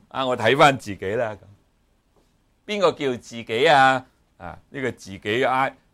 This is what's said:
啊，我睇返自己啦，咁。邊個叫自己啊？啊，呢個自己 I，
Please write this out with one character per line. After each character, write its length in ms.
啊， 160
我 120
睇 200
返 200
自 180
己 100
啦， 160
咁。 80
邊 160
個 100
叫 220
自 300
己 240
啊？ 380
啊， 220
呢 120
個 100
自 260
己 280
I， 300